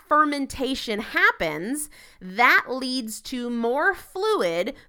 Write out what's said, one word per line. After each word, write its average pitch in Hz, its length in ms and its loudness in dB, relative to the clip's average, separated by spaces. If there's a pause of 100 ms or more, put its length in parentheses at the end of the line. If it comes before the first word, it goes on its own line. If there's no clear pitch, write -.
fermentation 277 920 0
happens, 247 880 0 (320)
that 233 460 4
leads 254 540 -6
to 240 280 -6
more 247 460 0
fluid 262 800 -2 (140)